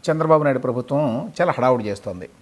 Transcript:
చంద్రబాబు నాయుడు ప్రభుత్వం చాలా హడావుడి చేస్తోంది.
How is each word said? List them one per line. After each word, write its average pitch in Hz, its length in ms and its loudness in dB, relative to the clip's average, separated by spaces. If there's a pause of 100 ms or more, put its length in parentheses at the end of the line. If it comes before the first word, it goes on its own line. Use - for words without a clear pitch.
(120)
చంద్రబాబు 156 320 4
నాయుడు 135 160 2
ప్రభుత్వం 135 800 -2
చాలా 175 160 2
హడావుడి 123 260 2
చేస్తోంది. 98 460 -8 (120)